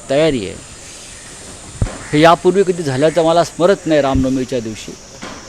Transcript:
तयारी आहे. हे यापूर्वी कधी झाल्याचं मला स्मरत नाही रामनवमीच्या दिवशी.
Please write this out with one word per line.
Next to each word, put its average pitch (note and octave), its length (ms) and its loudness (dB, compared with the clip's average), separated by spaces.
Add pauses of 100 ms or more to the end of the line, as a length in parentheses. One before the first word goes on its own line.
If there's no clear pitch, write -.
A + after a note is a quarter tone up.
तयारी C#3 380 0
आहे. F2+ 80 -12 (1600)
हे D3+ 80 2
यापूर्वी F3+ 420 4
कधी F3 200 -4
झाल्याचं D3+ 400 2
मला E3 200 4
स्मरत F3+ 420 0
नाही D#3 160 2
रामनवमीच्या C3 580 -2
दिवशी. A2 320 -10 (580)